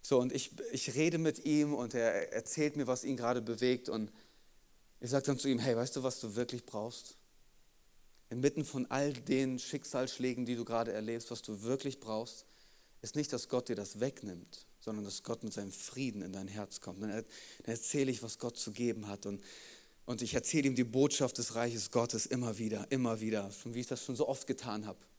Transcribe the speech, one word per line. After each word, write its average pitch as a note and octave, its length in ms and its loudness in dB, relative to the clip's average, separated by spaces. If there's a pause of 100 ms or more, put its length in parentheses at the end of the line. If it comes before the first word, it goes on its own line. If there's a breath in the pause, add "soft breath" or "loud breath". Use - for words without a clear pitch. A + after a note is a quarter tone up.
So, B2+ 180 6
und B2+ 120 2
ich, C3 200 -2 (200)
ich C3 220 -2
rede D#3+ 240 6
mit D#3+ 260 2
ihm D3 300 6
und A#2+ 180 -2
er A2+ 400 2
erzählt D3 440 0
mir, C#3 100 0
was B2+ 180 0
ihn C3 120 0
gerade A#2+ 260 2
bewegt. A#2+ 460 2
Und A2 220 -2 (880 loud breath)
ich A#2+ 100 -4
sag C3+ 140 4
dann C3+ 140 2
zu C#3 100 4
ihm, B2+ 100 4
hey, A#2 180 4
weißt A#2+ 200 0
du, C3+ 60 -2
was B2+ 180 0
du G#2+ 140 -6
wirklich A#2+ 300 -2
brauchst? - 520 -8 (1120)
Inmitten C#3 340 2
von B2+ 260 -2
all C#3+ 220 2
den C3 460 0
Schicksalsschlägen, B2+ 880 -2
die A#2+ 100 0
du A#2 80 -2
gerade A#2 280 0
erlebst, A2 380 -4
was A#2 120 -6
du G#2 200 -6
wirklich C3 380 -2
brauchst, A2 460 -6 (560 soft breath)
ist A#2 140 -6
nicht, D3 160 0
dass B2 160 -2
Gott B2 200 0
dir A2+ 80 0
das G2+ 240 -6
wegnimmt, G2+ 640 -6 (140)
sondern G#2+ 240 -6
dass G2 180 -4
Gott A2+ 220 -4
mit G#2+ 80 -4
seinem G2 200 -6
Frieden A#2+ 500 -4
in F#2 100 -6
dein G2 160 -6
Herz G2+ 320 -6
kommt. F#2+ 220 -8
Dann G#2+ 80 -2
er-, A2 120 -4 (420 loud breath)
dann A2+ 100 -2
erzähle C3+ 360 2
ich, A#2+ 120 -2
was A2+ 160 -6
Gott A#2+ 180 -4
zu - 160 0
geben A2 360 0
hat. G2+ 180 -6
Und, G2+ 160 -4 (640 loud breath)
und A#2+ 160 -2
ich A2+ 100 -2
erzähle C#3 360 4
ihm B2+ 60 4
die B2 100 4
Botschaft B2+ 520 4
des - 180 0
Reiches A#2 360 2
Gottes A#2 340 4
immer A#2+ 340 0
wieder, G#2+ 320 0
immer A#2+ 300 2
wieder, G#2+ 320 0
schon - 220 -8
wie A#2+ 60 -2
ich B2 80 -4
das B2+ 160 -4
schon B2+ 120 -4
so C#3 100 4
oft C#3 200 -2
getan G#2+ 400 -4
habe. F#2+ 120 -10 (200)